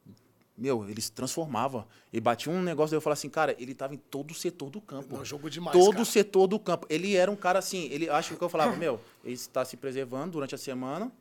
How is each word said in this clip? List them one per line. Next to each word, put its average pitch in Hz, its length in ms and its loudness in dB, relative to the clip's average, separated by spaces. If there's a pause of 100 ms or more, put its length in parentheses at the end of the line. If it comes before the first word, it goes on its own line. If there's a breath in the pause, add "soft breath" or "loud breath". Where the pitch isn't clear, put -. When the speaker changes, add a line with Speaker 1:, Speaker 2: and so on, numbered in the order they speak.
(580)
Speaker 1:
meu, 120 320 -2
ele 107 100 -8
se - 100 -6
transformava. 131 760 -4 (260 soft breath)
E - 80 -2
batia 117 320 0
um 185 80 0
negócio, 156 300 0
daí 156 80 2
eu - 20 -6
falava 147 180 0
assim, 143 120 -8
cara, 143 280 0
ele 127 160 -10
tava 139 200 -8
em 135 40 -12
todo 143 340 -10
o - 20 -16
setor 170 340 -6
do 139 120 -12
campo. 139 360 -12
Speaker 2:
Não, 135 80 -10
jogo 147 240 -10
demais, 170 260 -2
Speaker 1:
Todo 185 180 12
Speaker 2:
cara. 208 100 2
Speaker 1:
o - 20 2
setor 196 440 6
do 208 100 2
campo. 175 320 -2
Ele 180 260 0
era 185 140 6
um 208 60 -4
cara 185 240 2
assim, 185 300 -4
ele, 151 200 -2
acho 147 260 -2
que - 60 -6
eu 175 80 0
falava, 170 260 2
meu, 151 240 -2 (240 soft breath)
ele 123 80 -8
está 127 320 -4
se - 140 -14
preservando 135 540 -6
durante 147 220 -6
a 135 40 -6
semana, 139 520 -6 (100)